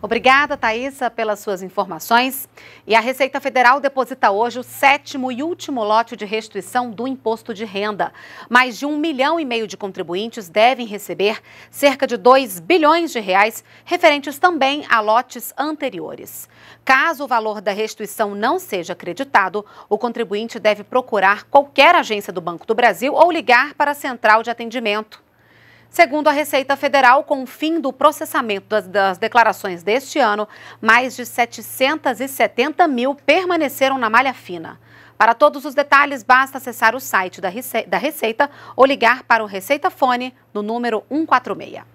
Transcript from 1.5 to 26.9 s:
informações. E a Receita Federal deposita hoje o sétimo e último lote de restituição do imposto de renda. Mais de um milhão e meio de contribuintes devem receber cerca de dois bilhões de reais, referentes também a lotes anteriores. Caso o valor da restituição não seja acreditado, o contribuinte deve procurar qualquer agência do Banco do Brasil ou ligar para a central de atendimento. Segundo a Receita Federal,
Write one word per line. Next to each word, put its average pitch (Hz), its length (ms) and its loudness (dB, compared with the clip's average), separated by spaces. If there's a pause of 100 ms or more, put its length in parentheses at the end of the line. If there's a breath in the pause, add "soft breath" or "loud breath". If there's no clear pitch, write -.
informações. 202 880 -2 (380 loud breath)
E 208 80 2
a 226 40 8
Receita 262 400 -2
Federal 254 400 4
deposita 254 520 0
hoje 233 260 -2
o 254 60 -10
sétimo 269 680 -2
e 247 120 -8
último 311 400 -6
lote 226 320 0
de 214 100 -12
restituição 220 640 -6
do 226 180 -8
imposto 233 460 -6
de 202 120 -10
renda. 196 460 -6 (380 loud breath)
Mais 247 300 0
de 269 80 -8
um 302 100 -4
milhão 302 420 -2
e 311 60 -4
meio 226 220 -6
de 185 100 -14
contribuintes 190 720 -10
devem 233 380 2
receber 202 520 -4 (300 loud breath)
cerca 269 380 0
de 233 100 -4
dois 226 420 4
bilhões 320 520 2
de 240 80 -6
reais, 202 440 0 (220 soft breath)
referentes 302 540 0
também 294 500 0
a 233 120 2
lotes 220 540 -2
anteriores. 262 920 -8 (340 loud breath)
Caso 285 420 0
o - 20 -12
valor 220 340 -2
da 202 100 -2
restituição 208 600 -6
não 233 240 0
seja 185 360 -6
acreditado, 190 680 -4 (240 loud breath)
o 208 120 -2
contribuinte 226 600 -8
deve 208 240 -2
procurar 208 600 0
qualquer 277 500 4
agência 214 400 -2
do 175 80 -8
Banco 170 240 -10
do 220 80 -2
Brasil 233 400 2
ou 320 180 6
ligar 254 440 2
para 294 160 0
a - 20 -4
central 233 480 2
de 233 80 -8
atendimento. 226 720 -6 (720 soft breath)
Segundo 302 360 2
a - 20 2
Receita 277 460 -2
Federal, 269 480 4